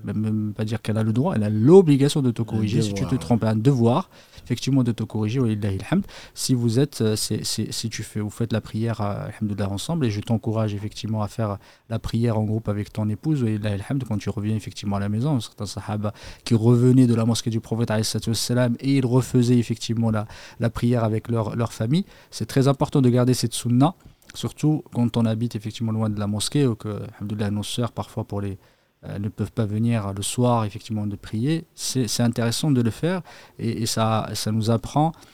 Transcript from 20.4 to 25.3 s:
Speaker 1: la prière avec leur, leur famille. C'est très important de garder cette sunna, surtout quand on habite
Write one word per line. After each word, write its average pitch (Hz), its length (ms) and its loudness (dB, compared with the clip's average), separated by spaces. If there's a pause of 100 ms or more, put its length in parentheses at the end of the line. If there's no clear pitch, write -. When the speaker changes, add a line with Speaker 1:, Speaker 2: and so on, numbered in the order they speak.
Speaker 1:
la 117 100 0
prière 117 340 0
avec 110 260 -2
leur, 113 260 -2
leur 113 180 -2
famille. 143 320 0 (240)
C'est - 160 -8
très 131 220 2
important 139 340 2
de 127 80 6
garder 123 240 4
cette 117 200 -2
sunna, 127 420 2 (380)
surtout 147 500 -2 (100)
quand 120 240 0
on 117 80 4
habite 113 300 -2